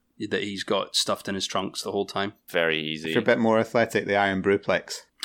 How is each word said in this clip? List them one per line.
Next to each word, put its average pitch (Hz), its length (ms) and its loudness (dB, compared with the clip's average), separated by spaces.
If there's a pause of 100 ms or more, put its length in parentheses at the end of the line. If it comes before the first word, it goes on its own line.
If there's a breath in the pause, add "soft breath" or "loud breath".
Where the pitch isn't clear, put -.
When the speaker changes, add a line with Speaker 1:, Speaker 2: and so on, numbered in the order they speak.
(300)
Speaker 1:
that 98 140 -2
he's 101 200 -6
got - 320 -2
stuffed - 320 -2
in 98 80 -2
his 95 120 -4
trunks - 360 -4
the 98 80 -6
whole 101 140 0
time. 101 280 -4 (160)
Speaker 2:
Very 82 320 2
easy. 78 280 -6
Speaker 3:
If 80 60 0
you're 120 60 2
a - 40 -2
bit 120 140 4
more 110 200 4
athletic, 113 460 0
the 101 100 0
Iron 98 260 2
Brewplex. 98 580 0 (260)